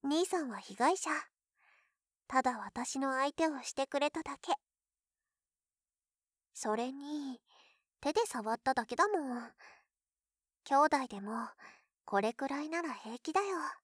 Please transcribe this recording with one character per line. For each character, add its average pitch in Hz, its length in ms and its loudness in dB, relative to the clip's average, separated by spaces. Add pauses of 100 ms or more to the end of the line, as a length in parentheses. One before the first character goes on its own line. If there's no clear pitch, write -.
兄 302 200 2
さ 359 180 0
ん 269 60 -4
は 214 80 -8
被 196 180 -14
害 294 220 4
者。 - 140 -4 (1160)
た 262 120 4
だ 254 180 2
私 240 400 -6
の 269 140 0
相 269 220 0
手 330 120 2
を 285 160 0
し - 120 -8
て 269 120 0
く 285 140 0
れ 294 100 2
た 320 120 -6
だ - 180 -10
け。 - 140 0 (2000)
そ 214 200 -2
れ 240 180 -2
に、 277 500 -8 (580)
手 302 140 0
で 453 100 4
触 220 300 -2
っ 233 40 -4
た 262 140 2
だ 233 140 0
け 233 100 -6
だ 370 100 6
も 415 120 2
ん。 240 340 -4 (1120)
兄 269 120 4
弟 285 320 6
で 202 140 -10
も、 226 260 -6 (560)
こ 196 160 2
れ 220 140 0
く 277 120 -4
ら 277 140 -2
い 302 80 -6
な 339 140 -4
ら 311 100 -4
平 226 280 -10
気 311 120 -6
だ 359 80 4
よ。 392 180 0 (260)